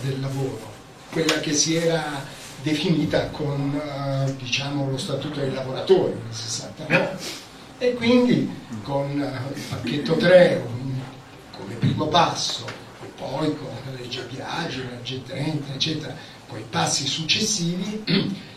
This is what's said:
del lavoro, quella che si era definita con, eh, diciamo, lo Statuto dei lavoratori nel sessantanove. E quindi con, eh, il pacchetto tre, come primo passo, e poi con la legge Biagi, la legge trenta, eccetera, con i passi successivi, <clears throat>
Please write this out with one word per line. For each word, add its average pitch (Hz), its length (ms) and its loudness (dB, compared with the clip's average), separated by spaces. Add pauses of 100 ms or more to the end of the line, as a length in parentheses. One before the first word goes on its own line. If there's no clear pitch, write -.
del 135 180 -2
lavoro, 135 500 -4 (400)
quella 156 300 2
che 156 120 -2
si 160 240 2
era 160 460 0 (400)
definita 151 680 2
con, 139 520 -2
eh, 139 560 -2
diciamo, 135 540 -2
lo 135 80 -2
Statuto 139 420 -4
dei 135 120 0
lavoratori 131 600 4
nel - 220 -8
sessantanove. - 1040 -2 (400)
E 247 160 2
quindi 240 580 6 (300)
con, 143 360 -2
eh, 127 380 -4
il - 120 -8
pacchetto 160 480 0
tre, 175 460 10 (920)
come - 200 -10
primo 156 320 2
passo, - 580 2 (360)
e - 40 -12 (100)
poi 139 400 -2
con 123 120 -10 (180)
la 131 120 -10
legge 123 320 -8
Biagi, 131 520 -6
la 120 140 -8
legge 127 260 -8
trenta, 139 500 -4
eccetera, 151 420 -4 (320)
con 113 120 -12
i 113 100 -10
passi - 380 0
successivi, 190 1000 0
<clears throat> - 320 2 (200)